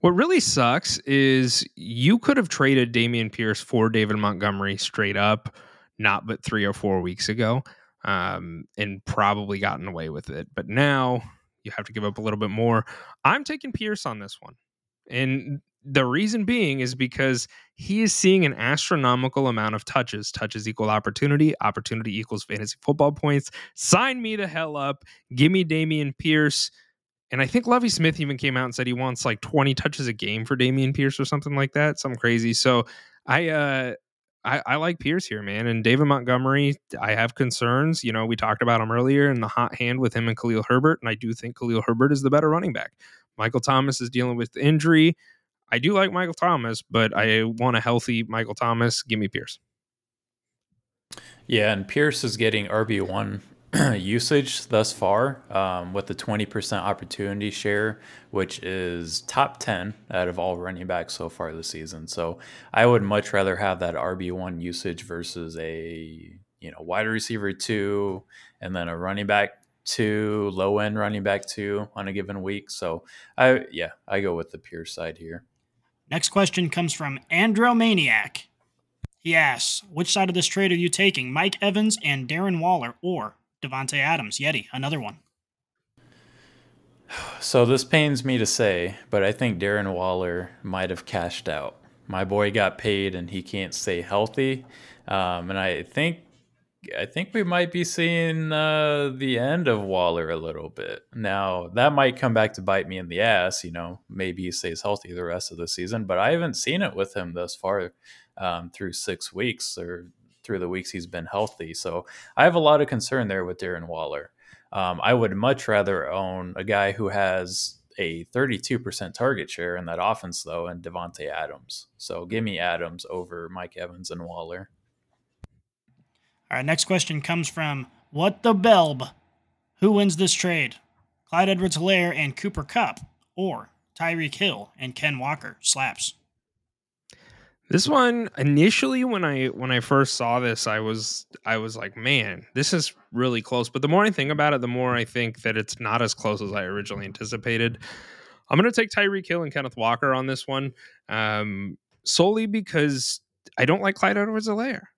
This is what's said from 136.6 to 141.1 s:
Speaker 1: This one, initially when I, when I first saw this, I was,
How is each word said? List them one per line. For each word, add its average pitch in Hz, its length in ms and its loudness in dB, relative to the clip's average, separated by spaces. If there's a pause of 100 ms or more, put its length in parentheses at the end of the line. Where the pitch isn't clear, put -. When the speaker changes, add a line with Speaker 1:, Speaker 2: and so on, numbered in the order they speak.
Speaker 1:
This 190 200 4
one, 240 500 4
initially 208 640 4
when 220 220 0
I, 135 240 0
when 127 240 -4
I 123 80 4
first 139 340 4
saw 120 240 0
this, 117 300 -2
I 107 100 0
was, 110 480 -6 (180)